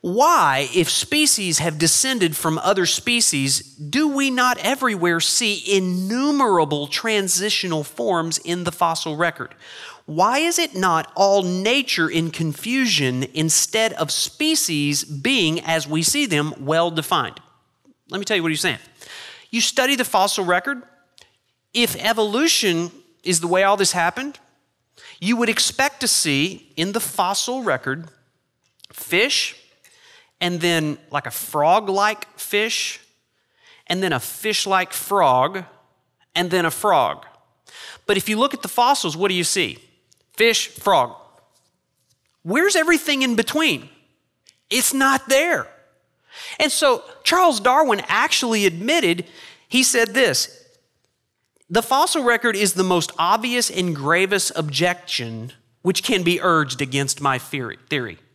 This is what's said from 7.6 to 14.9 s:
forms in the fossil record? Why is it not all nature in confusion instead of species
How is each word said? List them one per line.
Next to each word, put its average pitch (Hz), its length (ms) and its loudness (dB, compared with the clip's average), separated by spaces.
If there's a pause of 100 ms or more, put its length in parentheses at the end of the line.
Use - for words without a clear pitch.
forms 165 540 -2
in 175 260 -4
the 170 80 -4
fossil 165 420 -2
record? 160 400 -4 (520)
Why 190 320 0
is 330 200 0
it 311 160 -2
not 180 400 0
all 196 300 4
nature 185 680 0
in 165 220 -2
confusion 160 1000 -2
instead 214 600 0
of 156 180 -4
species 147 920 -2